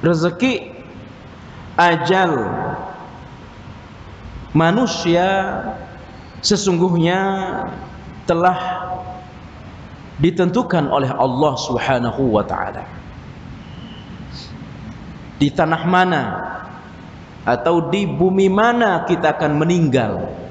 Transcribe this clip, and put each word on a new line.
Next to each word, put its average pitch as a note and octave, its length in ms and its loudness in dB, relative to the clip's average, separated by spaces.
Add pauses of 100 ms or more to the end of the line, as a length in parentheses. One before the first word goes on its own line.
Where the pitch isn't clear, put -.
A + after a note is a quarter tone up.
rezeki, E3+ 640 2 (1040)
ajal E3+ 720 4 (2000)
manusia F#3+ 1040 2 (800)
sesungguhnya F3 800 4 (1040)
telah F3+ 640 2 (1300)
ditentukan F3 720 2
oleh C3 240 2
Allah C3 480 2
Subhanahu A#2+ 720 0
wa G#2 80 6
taala. F#2+ 480 -4 (2500)
Di C#3+ 160 2
tanah E3 320 2
mana E3+ 380 4 (1200)
atau D#3+ 480 2
di G3 160 0
bumi F#3 400 4
mana G#3 560 4
kita D#3+ 320 2
akan D3+ 240 2
meninggal? B2+ 720 4 (180)